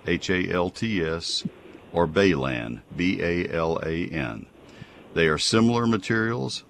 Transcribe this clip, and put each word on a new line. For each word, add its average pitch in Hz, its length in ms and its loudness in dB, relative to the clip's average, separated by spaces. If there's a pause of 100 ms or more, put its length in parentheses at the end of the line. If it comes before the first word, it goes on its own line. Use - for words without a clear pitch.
H - 240 -2
A 90 200 0
L 87 200 0
T 107 320 -4
S, 82 440 -4 (480)
or 85 120 4
Balan, 67 760 2 (140)
B 87 260 0
A 85 280 0
L 82 320 -2
A 82 260 -4
N. 60 380 -6 (680)
They 82 140 4
are 78 100 2
similar 117 500 2
materials. 117 840 -2